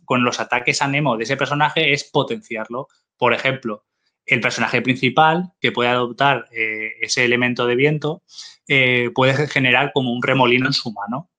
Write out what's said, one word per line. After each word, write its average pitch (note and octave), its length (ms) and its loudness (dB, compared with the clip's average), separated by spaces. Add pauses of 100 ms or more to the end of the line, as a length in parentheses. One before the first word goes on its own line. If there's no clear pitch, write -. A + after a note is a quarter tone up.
con B2 180 0
los B2 160 0
ataques B2 440 -2
a C#3 60 0
Nemo C#3 280 0
de A2+ 80 -6
ese C3 120 -2
personaje D3 560 0
es C#3+ 120 0
potenciarlo. A#2 840 -4 (280)
Por A#2+ 180 2
ejemplo, A#2 520 -4 (400)
el B2+ 140 2
personaje A#2+ 400 -2
principal D#3 800 2
que A#2+ 120 0
puede A#2+ 160 0
adoptar, B2 640 0
eh, A2 480 -6
ese A#2+ 240 -2
elemento B2 420 0
de A#2+ 80 0
viento, D3+ 480 0 (460)
eh, B2+ 460 2
puede C3 200 4
ge-, C#3+ 140 0
generar C3 440 2
como B2+ 200 0
un B2 100 -4
remolino B2+ 440 2
en C#3 60 -2
su B2 200 -4
mano G#2 460 -10